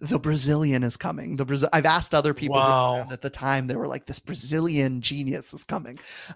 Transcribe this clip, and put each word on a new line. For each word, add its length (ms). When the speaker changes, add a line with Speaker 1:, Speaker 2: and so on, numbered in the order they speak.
Speaker 1:
the 160
Brazilian 640
is 160
coming. 380
The 100
Brazil-, 260
I've 140
asked 280
other 200
people 260
who 20
were 60
Speaker 2:
Wow. 300
Speaker 1:
around 140
at 100
the 80
time, 360
they 100
were 120
like, 160
"This 140
Brazilian 840
genius 540
is 100
coming." 340